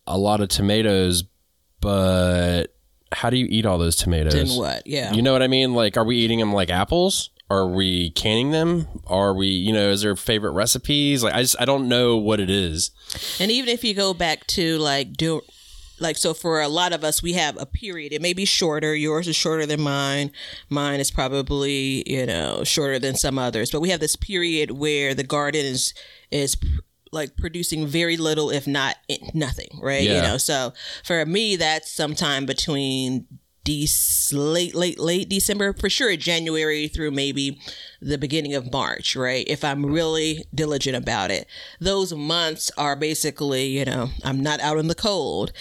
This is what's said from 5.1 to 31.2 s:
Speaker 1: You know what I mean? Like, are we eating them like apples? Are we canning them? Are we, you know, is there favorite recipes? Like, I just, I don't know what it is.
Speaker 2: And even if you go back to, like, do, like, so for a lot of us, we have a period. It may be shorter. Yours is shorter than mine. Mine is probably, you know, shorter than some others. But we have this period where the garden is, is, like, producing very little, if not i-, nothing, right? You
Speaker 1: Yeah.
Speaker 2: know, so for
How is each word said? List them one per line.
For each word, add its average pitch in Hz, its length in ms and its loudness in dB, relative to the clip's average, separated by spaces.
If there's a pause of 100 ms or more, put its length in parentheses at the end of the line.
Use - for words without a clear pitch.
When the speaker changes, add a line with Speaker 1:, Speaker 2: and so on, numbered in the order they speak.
Speaker 1:
You 110 100 2
know 135 100 4
what 131 100 4
I 131 60 4
mean? 131 260 4
Like, 113 220 2
are 117 80 4
we 120 120 2
eating 117 240 4
them 104 120 2
like 92 180 2
apples? 165 600 2 (200)
Are 95 180 4
we 90 420 2
canning 113 400 0
them? 165 380 2 (180)
Are 98 280 2
we, 98 140 0
you 95 240 2
know, 101 180 4
is 101 120 2
there 104 140 2
favorite 104 360 0
recipes? 139 720 2
Like, 110 120 2
I 120 80 2
just, 127 180 2
I 123 60 0
don't 139 220 2
know 120 280 4
what 107 240 2
it 92 100 2
is. 90 400 0 (480)
Speaker 2:
And 196 140 2
even 247 160 0
if 240 160 -2
you 214 100 0
go 190 200 0
back 165 340 -2
to, 165 300 0
like, 139 340 0
do, 160 300 -2 (580)
like, 160 160 -2
so 165 180 0
for 160 280 0
a 147 60 0
lot 175 240 2
of 156 120 -2
us, 151 180 0
we 170 120 -2
have 156 260 0
a 135 60 -8
period. 165 480 -8
It 151 80 -4
may 175 100 2
be 190 140 -2
shorter. 156 500 2
Yours 151 320 0
is 156 80 0
shorter 156 300 0
than 151 160 0
mine. 139 500 0 (380)
Mine 143 300 0
is 139 100 -2
probably, 135 1000 -2
you 127 160 0
know, 78 380 -2
shorter 139 340 0
than 135 160 -2
some 135 240 0
others. 120 320 -2
But 151 100 -2
we 175 100 0
have 170 100 0
this 151 160 0
period 170 560 0
where 143 420 0
the 139 80 0
garden 143 440 0
is, 127 260 -2 (380)
is, 139 260 0 (560)
like, 151 240 -6
producing 165 500 -2
very 165 300 0
little, 156 340 0
if 143 160 -2
not 139 300 0 (140)
i-, - 80 -4 (160)
nothing, 147 340 -4 (140)
right? 139 200 0
You 104 120 4
Speaker 1:
Yeah. 90 80 2
Speaker 2:
know, 104 160 2
so 131 340 -2 (320)
for 165 220 0